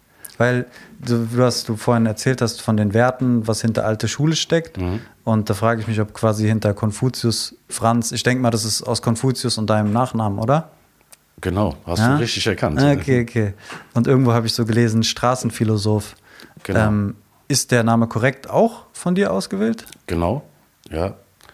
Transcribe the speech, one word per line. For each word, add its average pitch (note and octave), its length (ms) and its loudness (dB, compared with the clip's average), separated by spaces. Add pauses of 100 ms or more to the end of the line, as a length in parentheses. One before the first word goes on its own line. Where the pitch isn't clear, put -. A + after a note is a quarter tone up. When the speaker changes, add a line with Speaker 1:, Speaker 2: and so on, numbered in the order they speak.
(380)
Speaker 1:
Weil B2 280 2 (320)
du, A#2 280 -2
du A#2+ 160 0
hast, B2 260 0
du A2+ 80 -2
vorhin A2+ 300 2
erzählt B2+ 360 -2
hast A#2 200 -4
von B2 140 0
den G#2 180 2
Werten, A#2+ 520 2
was A2 140 0
hinter A2+ 240 0
alte G#2+ 240 -2
Schule D3+ 260 0
steckt. E3 440 -2
Speaker 2:
Mhm. F#2 220 -4 (240)
Speaker 1:
Und A2 260 0
da G#2+ 40 0
frage A2+ 260 0
ich G#2 60 -8
mich, G#2+ 140 -2
ob G#2+ 140 -4
quasi G#2+ 340 0
hinter G#2+ 260 2
Konfuzius A2+ 800 -2 (140)
Franz, A#2 440 0
ich B2 100 -4
denk B2+ 180 0
mal, B2 100 2
das A2+ 140 0
ist G#2+ 180 -4
aus A#2 200 -4
Konfuzius B2 560 -2
und G#2+ 100 -2
deinem G#2+ 240 2
Nachnamen, A2+ 460 -2
oder? C3+ 320 0 (720)
Speaker 2:
Genau, F2+ 360 0 (100)
hast F2 140 -2
Speaker 1:
Ja? A#2+ 140 4
Speaker 2:
du D3 60 2
richtig A2 260 -4
erkannt. F#2+ 340 0
Speaker 1:
Ah, C#3+ 120 4
okay, B2 300 0
okay. A2 320 -2 (400)
Und B2 120 2
irgendwo C3 260 4
habe A2+ 140 2
ich A2 80 -4
so A#2+ 100 -2
gelesen, A2+ 400 2
Straßenphilosoph. A2 1120 0 (480)
Speaker 2:
Genau. G2+ 240 0
Speaker 1:
Ähm, G#2 260 0 (340)
ist - 220 0
der A#2+ 140 4
Name A#2 240 4
korrekt B2 420 -2
auch G#3 420 0
von - 220 -2
dir G3 180 0
ausgewählt? G#3 520 -4 (220)
Speaker 2:
Genau, F2 360 0 (480)
ja. F2 240 -4 (400)